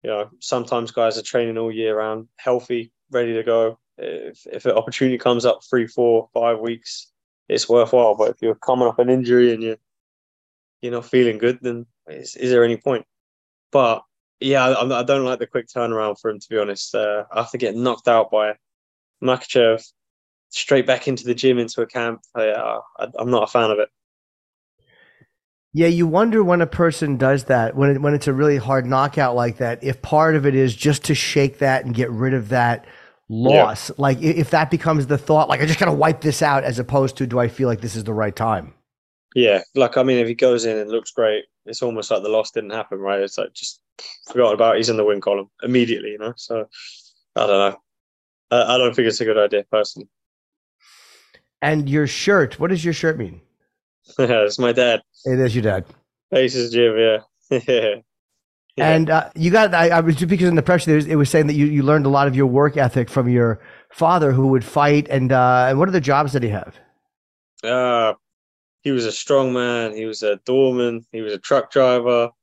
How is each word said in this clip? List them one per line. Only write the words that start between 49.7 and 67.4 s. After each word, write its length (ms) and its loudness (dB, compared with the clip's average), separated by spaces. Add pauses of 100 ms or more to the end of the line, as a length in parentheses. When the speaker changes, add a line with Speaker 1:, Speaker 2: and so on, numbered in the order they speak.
Speaker 1:
personally. 380 -4 (1500)
Speaker 2:
And 260 0
your 200 0
shirt, 500 0
what 120 -2
does 140 -2
your 100 -2
shirt 220 -2
mean? 260 -10 (360)
Speaker 1:
<laughs> 400 -18
It's 400 2
my 140 0
dad. 300 2 (220)
Speaker 2:
It 140 0
is 160 0
your 80 0
dad. 220 0 (460)
Speaker 1:
Faces 420 0
Gym, 260 4
yeah. 960 0 (140)
<laughs> 0 - (720)
Yeah. 100 2
Speaker 2:
And, 200 2
uh, 260 0
you 140 2
got, 240 4
I, 160 4
I 100 4
was, 160 2
because 320 0
in 80 2
the 60 2
press, 240 2
there 100 4
was, 100 2
it 100 0
was 140 2
saying 180 4
that 60 0
you, 120 4
you 160 2
learned 240 4
a 20 2
lot 180 4
of 80 0
your 120 4
work 300 2
ethic 320 0
from 200 0
your 320 2 (300)
father, 420 2
who 160 2
would 160 2
fight. 440 2
And, 240 0
uh, 360 4
and 100 2
what 100 2
other 120 0
jobs 320 0
did 100 -2
he 60 -2
have? 260 -8 (880)